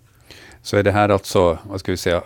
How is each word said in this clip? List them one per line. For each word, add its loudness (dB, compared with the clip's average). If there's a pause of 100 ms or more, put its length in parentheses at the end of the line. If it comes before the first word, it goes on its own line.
(600)
Så -2
är 2
det 2
här 2
alltså, 2
vad -12
ska -8
vi -4
säga, -2